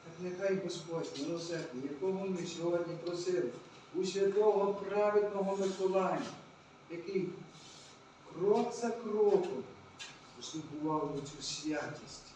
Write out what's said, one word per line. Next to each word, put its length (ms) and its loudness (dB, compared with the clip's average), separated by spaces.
Так 180 -16
нехай 420 0
Господь 560 -4
милосердний, 680 -4
якого 360 -2
ми 200 -2
сьогодні 480 0
просили, 460 0
у 100 0
святого 720 4
праведного 840 2
Миколая, 680 2
який 380 -2
крок 400 4
за 160 0
кроком 760 4
здобував 840 -2
цю 180 -12
святість 920 -6